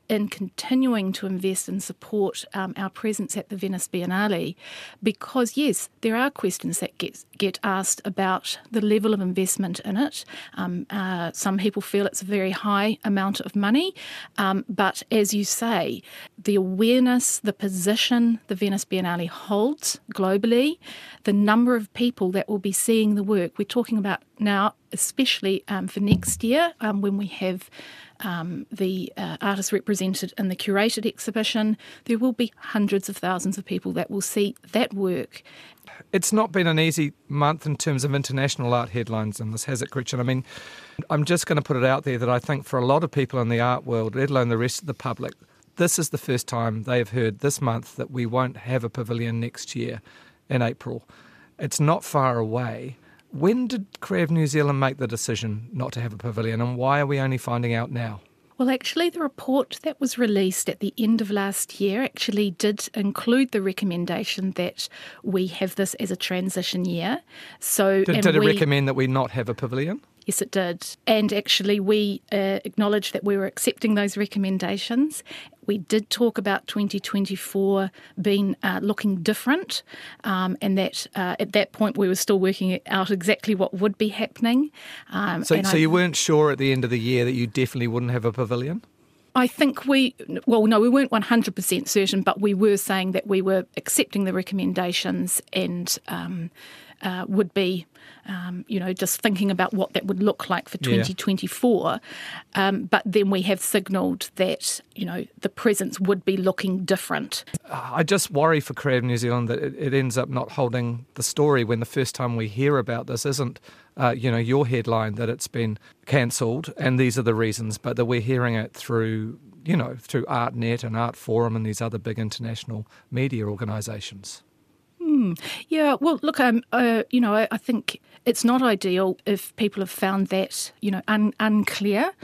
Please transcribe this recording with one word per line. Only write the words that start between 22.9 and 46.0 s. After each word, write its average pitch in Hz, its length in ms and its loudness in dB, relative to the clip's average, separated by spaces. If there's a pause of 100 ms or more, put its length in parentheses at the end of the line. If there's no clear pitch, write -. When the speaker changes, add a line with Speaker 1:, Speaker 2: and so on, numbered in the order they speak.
Speaker 1:
the 202 80 0
work, 190 360 2
we're 208 60 0
talking 226 340 0
about 196 240 -2 (160)
now, 202 360 2 (180)
especially, - 760 0
um, 190 180 -4
for 196 140 -6
next 202 420 2
year, 302 380 2
um, 208 200 0
when 202 160 0
we 202 100 -4
have, 185 440 -6 (500)
um, 175 520 -6
the, 185 440 -4
uh, 165 240 -6
artists 196 320 -2
represented 190 640 -2
in 196 120 -2
the 180 80 -2
curated 208 500 0
exhibition, 214 680 -2 (300)
there 226 120 0
will 247 140 2
be 233 240 -2
hundreds 202 520 0
of 196 80 -10
thousands 185 400 -2
of 202 80 -10
people 185 280 -4
that 165 180 -2
will 202 100 -4
see 202 360 -2 (160)
that 226 200 0
work. 190 500 -4 (720)
Speaker 2:
It's 185 200 2
not 214 180 4
been 175 160 2
an 160 140 4
easy 160 320 2 (160)
month 147 380 2
in 147 100 0
terms 135 260 0
of 139 120 0
international 135 600 0
art 117 160 0
headlines 110 480 -2
in 110 140 -6
this, 113 120 -6
has 127 180 -4
it, - 80 -8
Gretchen? 131 280 -4
I 123 60 0
mean, 131 200 0 (640)
I'm 151 140 2
just 175 220 2
gonna 151 160 2
put 143 140 -2
it 123 80 2
out 135 180 4
there 127 160 -2
that 120 120 0
I 123 100 2
think 120 240 -4
for 135 140 -2
a 123 60 2
lot 143 200 4
of - 60 -4
people 131 300 -2
in 117 80 0
the 117 120 2
art 123 260 0
world, 113 300 -2
let 139 140 0
alone 127 180 2
the 117 100 2
rest 123 220 -2
of 180 60 -12
the 135 80 -6
public, 123 380 -8 (440)
this 170 220 2
is 156 120 -2